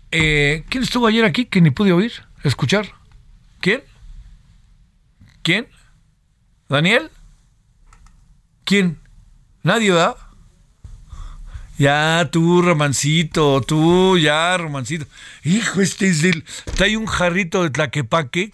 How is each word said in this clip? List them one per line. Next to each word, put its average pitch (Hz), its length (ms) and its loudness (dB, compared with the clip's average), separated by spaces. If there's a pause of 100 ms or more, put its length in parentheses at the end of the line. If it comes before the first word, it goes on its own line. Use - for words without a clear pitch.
(100)
Eh, 156 600 0
¿quién 254 140 -4
estuvo 240 220 0
ayer 220 200 2
aquí 214 180 0
que 196 160 0
ni 165 100 6
pude 196 220 2
oír, 196 200 2 (320)
escuchar? 170 480 -2 (680)
¿Quién? 214 220 -2 (1600)
¿Quién? 190 240 -2 (1040)
¿Daniel? 196 400 0 (1500)
¿Quién? 185 320 0 (680)
Nadie, 208 280 2
¿verdad? 180 260 2 (1600)
Ya, 151 540 2
tú, 170 320 4
Romancito, 151 1000 0
tú, 175 560 2
ya, 160 400 0
Romancito. 147 500 -8 (360)
Hijo, 185 380 0
este 196 260 0
es 165 160 2
del... 175 220 0 (320)
Trae 208 200 0
un 220 100 -6
jarrito 180 580 -2
de 165 60 0
Tlaquepaque 151 840 -4